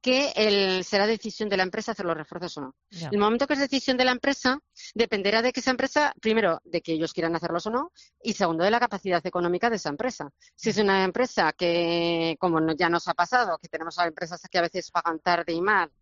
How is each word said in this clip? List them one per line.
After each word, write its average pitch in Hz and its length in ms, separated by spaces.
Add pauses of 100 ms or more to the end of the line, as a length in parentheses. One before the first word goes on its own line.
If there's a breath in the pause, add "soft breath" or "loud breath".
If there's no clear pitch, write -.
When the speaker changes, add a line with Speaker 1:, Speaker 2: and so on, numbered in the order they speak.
Speaker 1:
que 254 340
el, 196 480
será 208 240
decisión 214 400
de 202 80
la 185 80
empresa 214 300
hacer 196 120
los 165 120
refuerzos 156 400
o 147 40
no. 135 140 (140)
Speaker 2:
Ya. 170 200
Speaker 1:
El 202 100
momento 233 280
que 302 60
es 269 60
decisión 269 360
de 254 80
la 254 80
empresa, 262 480 (340 loud breath)
dependerá 220 480
de 247 120
que 247 80
esa 262 100
empresa, 269 480
primero, 214 460
de 165 160
que 165 100
ellos 160 220
quieran 165 240
hacerlos 170 300
o - 20
no, 269 240 (280 soft breath)
y 226 120
segundo, 165 320
de 208 60
la 233 100
capacidad 190 440
económica 180 440
de 226 80
esa 156 120
empresa. 147 400 (260 soft breath)
Si - 160
es 175 40
Speaker 2:
Ujú. 214 80
Speaker 1:
una 190 220
empresa 185 480
que, 170 840
como 165 220
no, 160 140
ya 170 160
nos 170 180
ha 170 60
pasado, 185 460
que - 100
tenemos 160 280
a 175 80
empresas 165 360 (100)
que 185 60
a 170 60
veces 175 280
pagan 165 280
tarde 170 340
y 165 80
mal 190 280 (120)